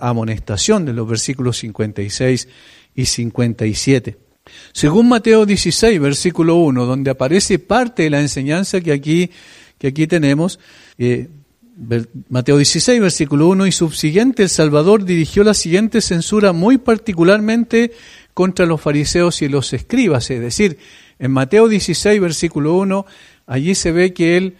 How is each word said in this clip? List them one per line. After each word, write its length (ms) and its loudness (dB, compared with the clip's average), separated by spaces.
amonestación 840 -2
de 80 -6
los 160 -6
versículos 480 -4
cincuenta 460 -8
y 80 -8
seis 360 -2
y 120 -2
cincuenta 580 -4
y 100 -2
siete. 420 -2
Según 360 4
Mateo 380 4
dieciséis, 540 0
versículo 560 0
uno, 280 2
donde 260 -2
aparece 500 0
parte 440 -2
de 60 0
la 100 0
enseñanza 600 -4
que 100 -4
aquí, 400 0
que 100 -6
aquí 200 -2
tenemos, 500 0
eh, 320 -2
ver-, 320 -6
Mateo 280 2
dieciséis, 440 2
versículo 480 0
uno, 200 2
y 40 0
subsiguiente, 720 0
el 60 2
Salvador 560 2
dirigió 400 0
la 100 4
siguiente 460 0
censura 520 0
muy 260 2
particularmente 1120 0
contra 320 0
los 140 -2
fariseos 640 0
y 60 0
los 240 -2
escribas. 580 -2
Es 100 -4
decir, 380 -2
en 100 -2
Mateo 380 2
dieciséis, 520 0
versículo 540 -2
uno, 320 -2
allí 300 -2
se 160 -2
ve 200 2
que 240 2
él 240 -2